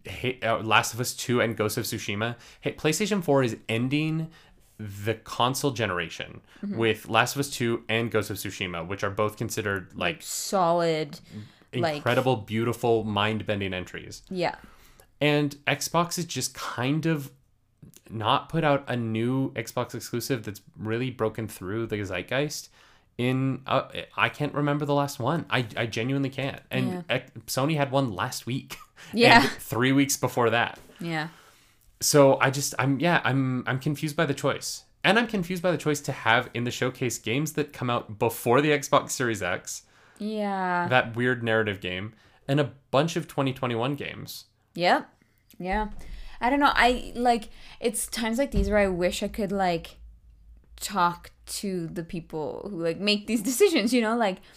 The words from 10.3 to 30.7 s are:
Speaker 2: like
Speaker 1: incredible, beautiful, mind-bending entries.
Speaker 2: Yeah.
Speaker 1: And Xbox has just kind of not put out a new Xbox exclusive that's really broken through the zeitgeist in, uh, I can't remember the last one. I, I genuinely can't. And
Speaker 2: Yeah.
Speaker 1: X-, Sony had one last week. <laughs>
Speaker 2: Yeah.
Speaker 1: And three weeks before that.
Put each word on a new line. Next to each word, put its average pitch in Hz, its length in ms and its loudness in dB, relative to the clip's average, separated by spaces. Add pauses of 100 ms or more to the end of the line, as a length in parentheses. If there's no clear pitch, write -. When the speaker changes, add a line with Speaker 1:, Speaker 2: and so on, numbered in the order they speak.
Speaker 2:
like 151 240 0
Speaker 1:
incredible, 127 380 2
beautiful, 113 680 0
mind-bending 104 720 0
entries. - 560 -10
Speaker 2:
Yeah. 175 260 -2 (640)
Speaker 1:
And 147 360 2 (120)
Xbox 165 480 0
has 170 100 -4
just 127 300 -6
kind 139 500 -2
of 151 260 0 (800)
not 110 400 0
put 160 140 0
out 143 240 4
a 123 100 -2
new 120 560 0
Xbox 120 400 -6
exclusive 117 500 -4
that's 101 180 -8 (160)
really 117 340 -4
broken 110 360 -2
through 101 400 -6
the 104 160 -4
zeitgeist 98 680 -4 (500)
in, 131 480 0
uh, - 160 2 (340)
I 110 120 4
can't - 260 -6
remember 147 300 0
the 143 100 0
last 143 240 -2
one. 143 300 -2
I, 117 180 0 (100)
I 117 80 0
genuinely 131 460 -2
can't. 135 280 -8 (120)
And 127 180 0
Speaker 2:
Yeah. 180 200 -6
Speaker 1:
X-, 127 220 -2 (140)
Sony 147 320 0
had 139 140 0
one 135 220 2
last 104 340 -6
week. - 340 -6
<laughs> - 40 -20 (280)
Speaker 2:
Yeah. 233 280 10
Speaker 1:
And 247 120 2
three 123 380 0
weeks 139 240 4
before 123 360 2
that. 117 260 2 (220)